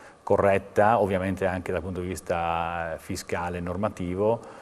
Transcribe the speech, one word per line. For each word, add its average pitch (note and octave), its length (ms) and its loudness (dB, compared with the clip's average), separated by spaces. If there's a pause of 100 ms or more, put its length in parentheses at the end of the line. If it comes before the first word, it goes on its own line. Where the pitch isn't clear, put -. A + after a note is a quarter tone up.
(220)
corretta, G2+ 800 4
ovviamente F#2+ 440 0
anche F2+ 260 -2
dal F2 120 -2
punto F#2 180 -6
di F2+ 60 -4
vista, E2+ 880 -4
eh, D#2 40 -8
fiscale F2+ 600 -6
e - 20 -6
normativo, F#2+ 800 -2 (220)